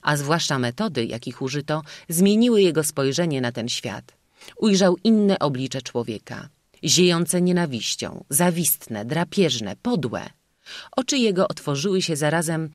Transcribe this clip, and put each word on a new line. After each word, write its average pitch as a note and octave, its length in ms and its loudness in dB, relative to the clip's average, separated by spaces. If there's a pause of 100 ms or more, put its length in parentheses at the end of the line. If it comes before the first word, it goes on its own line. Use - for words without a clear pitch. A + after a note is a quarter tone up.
a D3 160 0
zwłaszcza C#3+ 420 -2
metody, B2 460 -4
jakich A#2+ 360 -10
użyto, D3 400 -4 (280)
zmieniły G#3 520 4
jego D#3 220 4
spojrzenie C#3 580 0
na A#2+ 100 -2
ten A#2+ 180 -6
świat. - 480 -10 (400)
Ujrzał F#3+ 460 4
inne G#3 360 4
oblicze C3 420 -2
człowieka, A#2 680 -8 (340)
ziejące E3+ 580 4
nienawiścią, E3+ 880 -2
zawistne, D#3+ 760 -2
drapieżne, C3+ 760 -2
podłe. B2+ 480 -4 (600)
Oczy C#4 260 -2
jego G3+ 300 2
otworzyły D#3 540 -2
się E3 140 -2
zarazem D#3 600 0